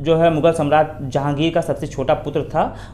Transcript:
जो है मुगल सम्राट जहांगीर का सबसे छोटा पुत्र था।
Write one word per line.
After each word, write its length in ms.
जो 140
है 140
मुगल 220
सम्राट 580
जहांगीर 440
का 60
सबसे 260
छोटा 280
पुत्र 280
था। 320